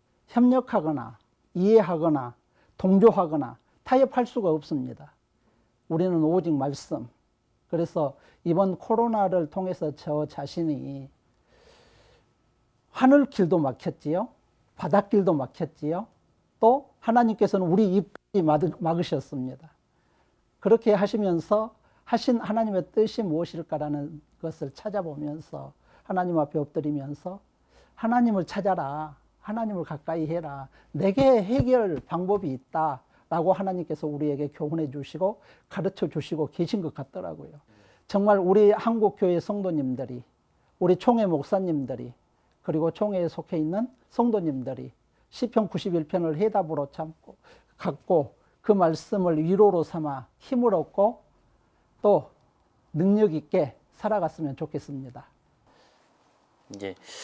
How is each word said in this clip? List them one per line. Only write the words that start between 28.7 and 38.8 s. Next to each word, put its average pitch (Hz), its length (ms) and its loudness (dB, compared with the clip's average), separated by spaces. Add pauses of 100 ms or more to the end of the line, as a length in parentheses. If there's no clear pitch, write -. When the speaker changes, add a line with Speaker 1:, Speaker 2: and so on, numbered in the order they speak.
Speaker 1:
하나님을 214 420 -6
가까이 160 440 -6
해라. 147 400 -8 (240)
내게 208 500 4
해결 233 600 2
방법이 180 520 -2
있다."라고 160 1000 -2
하나님께서 180 540 -4
우리에게 147 440 -2
교훈해 151 420 -6
주시고 151 500 -4 (280)
가르쳐 - 380 -4
주시고 151 440 -6
계신 180 300 -4
것 156 120 -8
같더라고요. 151 560 -12 (560)
정말 202 320 4
우리 202 320 6
한국교회 208 680 2